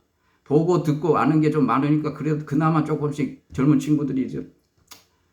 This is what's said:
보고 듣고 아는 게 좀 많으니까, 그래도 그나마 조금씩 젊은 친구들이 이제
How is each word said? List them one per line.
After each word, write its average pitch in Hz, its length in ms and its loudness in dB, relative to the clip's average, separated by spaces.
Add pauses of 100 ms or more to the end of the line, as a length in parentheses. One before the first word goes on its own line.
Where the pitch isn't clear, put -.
(440)
보고 160 380 2
듣고 147 360 0
아는 151 220 2
게 151 100 2
좀 147 160 0
많으니까, 147 480 0
그래도 151 320 -4
그나마 156 380 0
조금씩 147 680 -4
젊은 135 260 2
친구들이 135 480 -2
이제 - 240 -10 (840)